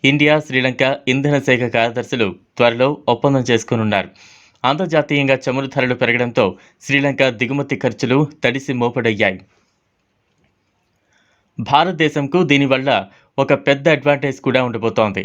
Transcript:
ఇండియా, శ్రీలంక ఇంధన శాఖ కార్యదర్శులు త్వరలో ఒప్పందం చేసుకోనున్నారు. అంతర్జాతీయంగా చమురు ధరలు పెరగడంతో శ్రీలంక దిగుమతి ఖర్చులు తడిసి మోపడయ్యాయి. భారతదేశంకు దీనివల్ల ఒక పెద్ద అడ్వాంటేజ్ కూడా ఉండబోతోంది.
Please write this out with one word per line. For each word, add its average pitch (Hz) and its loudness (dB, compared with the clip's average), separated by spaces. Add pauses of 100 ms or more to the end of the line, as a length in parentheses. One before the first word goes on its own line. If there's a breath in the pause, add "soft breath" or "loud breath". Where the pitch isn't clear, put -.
(100)
ఇండియా, 147 4 (100)
శ్రీలంక 131 -2 (320)
ఇంధన 143 0 (100)
శాఖ 127 2 (140)
కార్యదర్శులు 117 -2 (300)
త్వరలో 120 4 (260)
ఒప్పందం 135 0
చేసుకోనున్నారు. 110 0 (640 soft breath)
అంతర్జాతీయంగా 147 0 (100)
చమురు 135 -4
ధరలు 127 0
పెరగడంతో 120 2 (400 loud breath)
శ్రీలంక 135 2 (140)
దిగుమతి 135 -4
ఖర్చులు 123 0 (260)
తడిసి 131 -2
మోపడయ్యాయి. 110 0 (2250)
భారతదేశంకు 151 0 (120)
దీనివల్ల 139 2 (520 soft breath)
ఒక 135 0 (140)
పెద్ద 139 0 (120)
అడ్వాంటేజ్ 135 -2
కూడా 127 2
ఉండబోతోంది. 107 -2